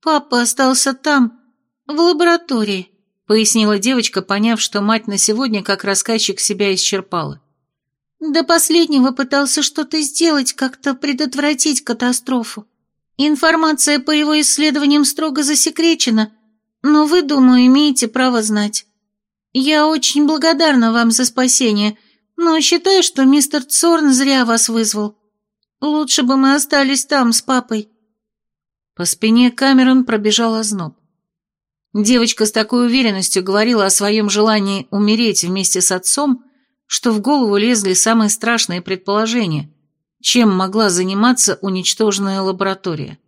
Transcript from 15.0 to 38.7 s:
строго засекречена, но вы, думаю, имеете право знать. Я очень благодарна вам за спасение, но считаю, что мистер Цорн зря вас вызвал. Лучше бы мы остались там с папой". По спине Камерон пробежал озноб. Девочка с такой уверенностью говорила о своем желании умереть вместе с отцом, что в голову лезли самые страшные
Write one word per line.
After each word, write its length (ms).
строго 360
засекречена, 920
но 220
вы, 160
думаю, 460
имеете 420
право 340
знать. 440
Я 340
очень 400
благодарна 680
вам 180
за 140
спасение, 720
но 240
считаю, 420
что 220
мистер 380
Цорн 500
зря 320
вас 240
вызвал. 480
Лучше 420
бы 140
мы 180
остались 500
там 280
с 80
папой". 480
По 100
спине 460
Камерон 540
пробежал 500
озноб. 400
Девочка 520
с 60
такой 340
уверенностью 580
говорила 420
о 40
своем 400
желании 600
умереть 520
вместе 380
с 100
отцом, 540
что 260
в 80
голову 380
лезли 360
самые 360
страшные 520